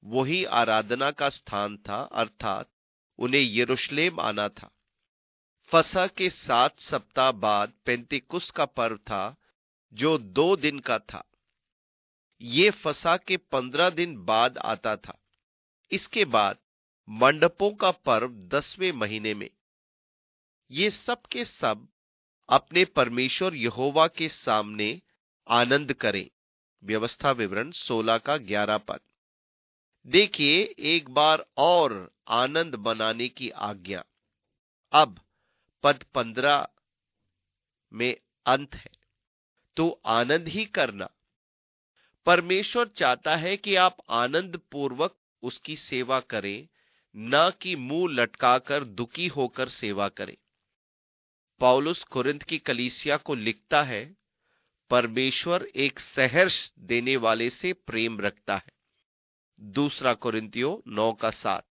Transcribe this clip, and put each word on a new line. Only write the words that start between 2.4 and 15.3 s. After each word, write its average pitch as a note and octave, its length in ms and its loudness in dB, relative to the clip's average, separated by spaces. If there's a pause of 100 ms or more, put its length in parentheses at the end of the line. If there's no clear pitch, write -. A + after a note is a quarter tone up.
उन्हें B2+ 240 2
यरूशलेम C3 760 0
आना G#2 280 -2
था। - 220 -16 (960)
फसह F3+ 420 2
के F#3 240 -2
सात B2+ 500 2
सप्ताह C3 500 0
बाद G#2 420 0 (120)
पेंतिकुस्त B2+ 680 -4
का D3+ 100 0
पर्व A2+ 320 -4
था, G#2 400 -6 (560)
जो C#3+ 260 0
दो C3 380 2
दिन C#3+ 220 -4
का A2+ 200 -2
था। - 320 -14 (1120)
ये C3 300 4
फसह E3 460 -2
के F#3 200 -4
पन्द्रह C#3 540 0
दिन D#3+ 340 -6
बाद A2 340 2
आता A2 380 -4
था। - 220 -18 (720)